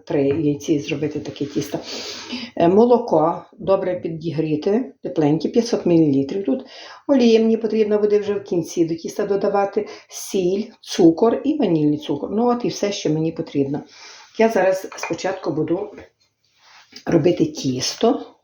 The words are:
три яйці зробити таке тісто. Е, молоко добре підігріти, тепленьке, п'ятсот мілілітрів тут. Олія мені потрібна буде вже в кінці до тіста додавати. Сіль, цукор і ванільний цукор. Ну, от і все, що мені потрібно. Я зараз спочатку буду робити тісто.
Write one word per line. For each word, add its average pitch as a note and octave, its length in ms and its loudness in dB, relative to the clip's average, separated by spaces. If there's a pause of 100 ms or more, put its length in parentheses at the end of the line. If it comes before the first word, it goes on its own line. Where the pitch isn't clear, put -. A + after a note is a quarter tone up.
три C#3+ 220 2
яйці C#3+ 520 0
зробити D3+ 400 -6
таке - 260 -8
тісто. - 340 -6 (760)
Е, E3+ 120 4
молоко F#3 800 4 (140)
добре F#3 400 0
підігріти, D#3+ 920 -2 (100)
тепленьке, D#3 460 0
п'ятсот - 360 0
мілілітрів D#3+ 600 2
тут. B3+ 200 -2 (420)
Олія A#3+ 320 6
мені A3+ 180 4
потрібна G#3+ 400 0
буде G#3 220 4
вже G3 140 -2
в G3 100 -6
кінці E3+ 420 -2
до E3 100 -4
тіста - 300 -6
додавати. G3+ 600 -2 (220)
Сіль, F#3+ 540 -2 (180)
цукор G3 640 4
і D4+ 120 0
ванільний D3+ 400 2
цукор. D3 340 -6
Ну, A3+ 180 2
от A#3+ 160 -2
і - 20 2
все, G3+ 240 -2
що - 180 -4
мені D#3 220 0
потрібно. C#3+ 500 -4 (560)
Я A3 120 4
зараз F#3+ 380 0 (100)
спочатку F#3 540 -6
буду D#3+ 400 -2 (1120)
робити D3 400 2
тісто. C#3+ 760 -2 (220)